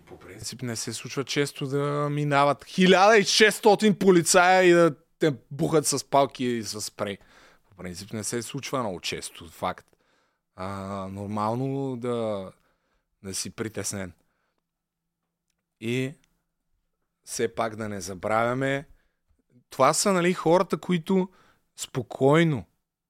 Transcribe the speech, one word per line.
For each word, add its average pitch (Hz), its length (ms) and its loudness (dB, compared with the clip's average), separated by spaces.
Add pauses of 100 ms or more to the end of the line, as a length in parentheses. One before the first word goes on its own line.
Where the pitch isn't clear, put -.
по 90 120 -20
принцип 110 440 -16
не 120 140 -8
се - 160 -10
случва 127 320 -10
често 143 420 -4
да 147 440 -4
минават 143 540 2
хиляда 185 540 6
и 196 60 4
шестстотин 214 720 4
полицая 185 680 6
и 175 80 8
да 170 220 6 (240)
те 151 160 0 (160)
бухат 143 360 0
с 139 180 -2
палки 139 400 0
и 120 180 -2
с 101 180 -12
спрей. 101 380 -8 (520)
По 98 60 -20
принцип 90 360 -14
не 110 120 -10
се 120 180 -6
случва 131 380 -10
много 95 200 -8
често, - 500 -12
факт. - 360 -8 (720)
А, 92 120 -10 (400)
нормално 117 880 -6
да, 113 560 -6 (680)
да 95 120 -12
си - 160 -10
притеснен. 98 640 -8 (1700)
И 131 320 -6 (1120)
все - 280 -6
пак 113 220 -6
да 107 120 -8
не 101 120 -10
забравяме, 117 840 -4 (840)
това 139 220 4
са, 202 200 0
нали, 180 200 2
хората, 175 440 0
които 185 520 -2 (480)
спокойно, 139 880 0 (460)